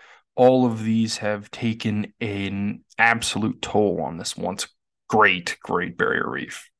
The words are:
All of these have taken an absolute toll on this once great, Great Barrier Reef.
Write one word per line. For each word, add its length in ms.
All 300
of 180
these 360
have 320
taken 680
an 640
absolute 640
toll 400
on 160
this 200
once 300
great, 540
Great 360
Barrier 300
Reef. 500